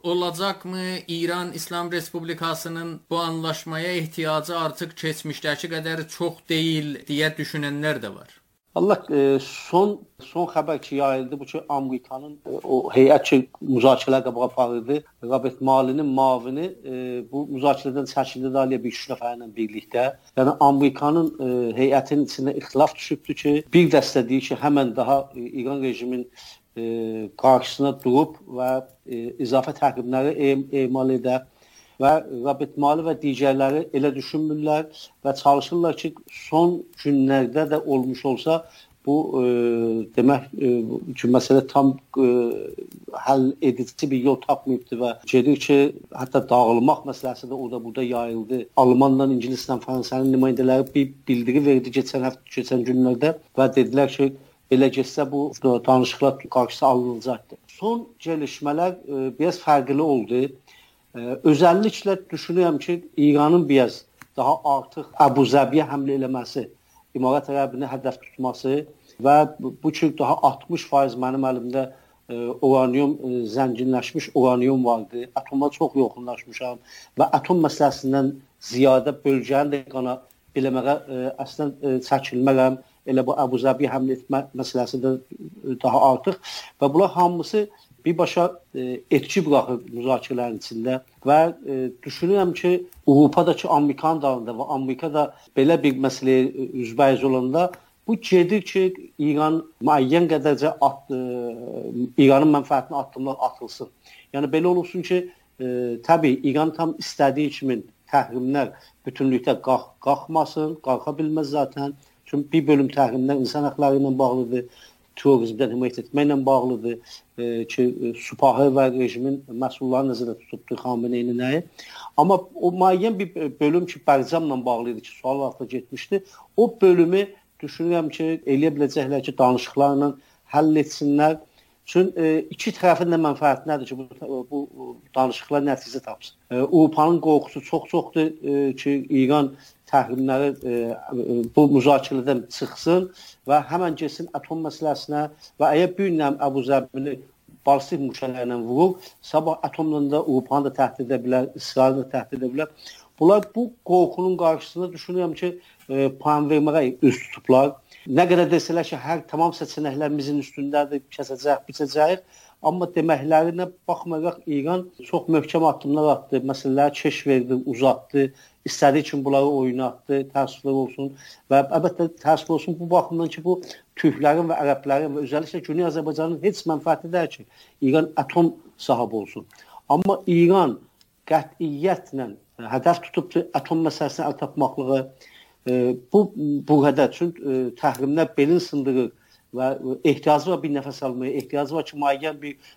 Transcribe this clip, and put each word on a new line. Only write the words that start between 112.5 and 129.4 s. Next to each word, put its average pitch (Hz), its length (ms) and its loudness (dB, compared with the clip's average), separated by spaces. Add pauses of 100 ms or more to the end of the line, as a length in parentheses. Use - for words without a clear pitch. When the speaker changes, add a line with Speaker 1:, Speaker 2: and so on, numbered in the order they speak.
Speaker 2:
bir 160 140 2
bölüm 139 220 4
təhrimlər 135 500 0
insan 143 300 -2
hüquqları 139 320 2
ilə 139 180 0
bağlıdır, 127 460 0 (520)
terrorizmdən 117 580 2
himayət 123 260 -4
etməklə 143 460 0
bağlıdır, 120 720 -2 (200)
e, 117 300 -4
ki, - 160 0
e, 123 320 -2
Supahı 135 560 2
və 135 220 4
rejimin 131 540 -4
məsullarını 127 640 -4
nəzərdə 117 260 -6
tutubdur - 400 -12
Xameneyini 120 560 -4
nəyi. 131 240 -2 (560)
Amma 185 220 4 (160)
o 175 180 -2
müəyyən 185 460 2
bir 165 420 -6
bölüm 165 260 2
ki, 156 200 -12
Bərcamla 147 580 0
bağlı 120 300 -4
idi 110 100 -14
ki, - 160 -20
sual 139 280 -4
altında 120 200 -12
getmişdi, 135 540 -8 (340)
o 226 140 6 (100)
bölümü 180 460 6 (340)
düşünürəm 165 500 -2
ki, 160 200 -4 (160)
eləyə 143 300 2
biləcəklər 139 460 -2
ki, 135 160 -8
danışıqlarla 139 760 2 (400)